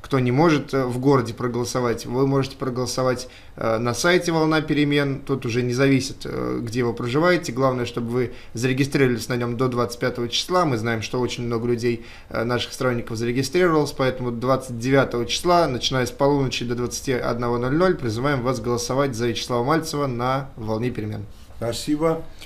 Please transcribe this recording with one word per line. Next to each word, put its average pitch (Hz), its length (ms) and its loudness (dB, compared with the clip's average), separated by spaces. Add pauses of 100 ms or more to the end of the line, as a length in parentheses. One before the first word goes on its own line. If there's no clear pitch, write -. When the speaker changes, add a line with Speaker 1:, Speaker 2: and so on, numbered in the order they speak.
Speaker 1:
кто - 180 0
не 123 100 2
может, 143 440 4
э, 135 100 0
в 123 140 -4
городе 127 340 4
проголосовать, 120 720 -2
вы 127 220 0
можете 135 300 0
проголосовать, 127 720 -2 (280)
э, 113 220 0
на 120 160 0
сайте 175 380 2
«Волна 156 280 4
перемен». 143 600 2
Тут 139 260 -4
уже 120 160 0
не 123 100 0
зависит, 135 520 2
э, 127 380 -4
где 120 220 -2
вы 117 80 2
проживаете. 156 600 0
Главное, 127 340 2
чтобы 117 240 -4
вы 120 220 0 (200)
зарегистрировались 127 760 2
на 127 80 -2
нём 120 200 -2
до 127 120 2
двадцать 120 300 -2
пятого 120 300 -2
числа. 180 380 0
Мы 127 100 2
знаем, 113 240 -2
что 123 200 -4
очень 120 240 -2
много 120 220 -2
людей, 117 380 0 (240)
э, - 160 -2
наших 120 300 -2
сторонников 120 420 -2
зарегистрировалось, 139 760 2
поэтому 127 380 -2
двадцать 123 480 0
девятого 123 460 2
числа, 170 420 2
начиная 127 380 0
с 120 60 -4
полуночи 139 560 2
до 120 80 -2
двадцати 123 380 -2
одного 120 440 0
ноль 127 180 0
ноль, 180 220 4
призываем 127 460 0
вас 120 180 0
голосовать 120 560 0
за 120 120 0
Вячеслава 120 360 -2
Мальцева 147 420 0
на 131 500 -2
«Волне 110 340 -2
перемен». 107 340 -8 (320)
Speaker 2:
Спасибо. 151 680 -2 (240)